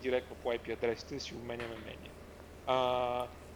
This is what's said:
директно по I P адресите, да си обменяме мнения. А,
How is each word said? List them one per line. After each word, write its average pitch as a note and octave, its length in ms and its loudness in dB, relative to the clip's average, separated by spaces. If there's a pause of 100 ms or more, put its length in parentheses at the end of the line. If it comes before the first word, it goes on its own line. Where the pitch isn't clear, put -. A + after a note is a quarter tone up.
директно B2+ 340 4
по - 140 0
I A#2+ 100 4
P A2+ 140 -2
адресите, A#2 420 0
да C3+ 60 -4
си - 120 -6
обменяме A#2 420 -4
мнения. - 360 -10 (560)
А, B2 600 4 (280)